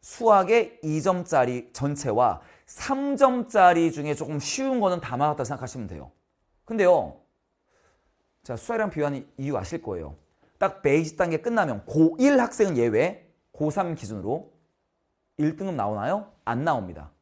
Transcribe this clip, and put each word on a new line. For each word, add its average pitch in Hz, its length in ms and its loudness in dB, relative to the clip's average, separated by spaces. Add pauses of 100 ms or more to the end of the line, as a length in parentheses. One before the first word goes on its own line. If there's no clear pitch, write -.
수학의 220 800 2
이 156 180 -2
점짜리 151 720 0
전체와 123 680 0 (260)
삼 277 500 -4
점짜리 196 760 4
중에 147 220 -4
조금 156 240 -6
쉬운 262 420 -4
거는 180 200 0
다 127 160 -8
맞았다 143 280 -2
생각하시면 123 420 -10
돼요. 78 240 -14 (540)
근데요. 180 520 2 (1300)
자, 120 140 -10
수학이랑 220 340 -4
비교하는 143 360 -4 (120)
이유 135 180 -4
아실 107 260 -6
거예요. 80 340 -8 (420)
딱 190 240 -2
베이직 156 340 2
단계 170 240 0
끝나면 180 460 -2
고 160 320 4
일 269 220 6
학생은 202 360 0
예외, 120 560 0 (200)
고 151 180 -2
삼 170 240 -2
기준으로 107 580 -8 (880)
일 156 180 0
등급 185 180 -6
나오나요? 113 580 -4 (120)
안 117 200 -2
나옵니다. 90 460 -4 (120)